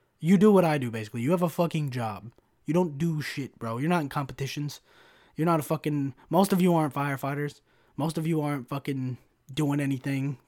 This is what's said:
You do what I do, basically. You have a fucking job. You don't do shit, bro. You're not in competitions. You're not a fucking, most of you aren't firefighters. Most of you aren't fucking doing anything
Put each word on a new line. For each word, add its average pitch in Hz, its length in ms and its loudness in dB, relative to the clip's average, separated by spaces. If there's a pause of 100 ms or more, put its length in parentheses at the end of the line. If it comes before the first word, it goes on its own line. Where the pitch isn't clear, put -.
(200)
You 175 160 6
do 208 160 8
what 185 120 8
I 151 140 2
do, 123 120 -2
basically. 113 320 -6
You 135 80 2
have 175 120 2
a 170 60 2
fucking 156 420 -2
job. 110 400 -6 (360)
You 151 80 -2
don't 165 240 0
do 156 240 -2
shit, - 360 -8
bro. 113 200 -6
You're 151 100 -2
not 175 140 2
in 139 60 -4
competitions. 143 720 -6 (560)
You're 156 100 0
not 165 140 2
a - 20 -4
fucking, 147 520 -2 (140)
most 196 240 4
of 180 80 4
you 175 140 6
aren't 156 200 0
firefighters. 143 680 -4 (360)
Most 151 220 -2
of 160 80 -4
you 160 140 0
aren't 147 280 -4
fucking 131 500 -6 (340)
doing 143 280 0
anything 139 680 -2